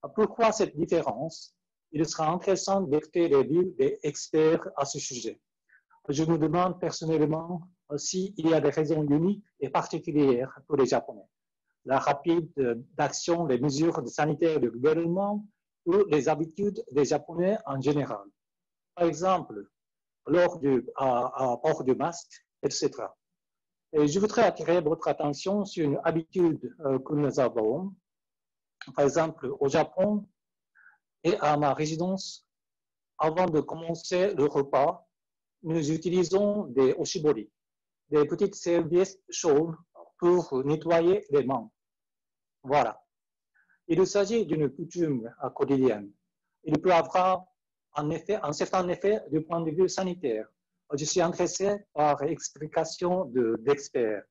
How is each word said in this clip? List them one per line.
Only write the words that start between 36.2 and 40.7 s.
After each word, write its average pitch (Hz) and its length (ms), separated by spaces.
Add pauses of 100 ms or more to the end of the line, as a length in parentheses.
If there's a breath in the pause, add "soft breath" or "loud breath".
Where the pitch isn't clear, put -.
des 135 300
oshibori, 151 560 (580)
des 147 160
petites 175 300
serviettes 170 760
chaudes 160 460 (440)
pour 170 460
nettoyer 165 680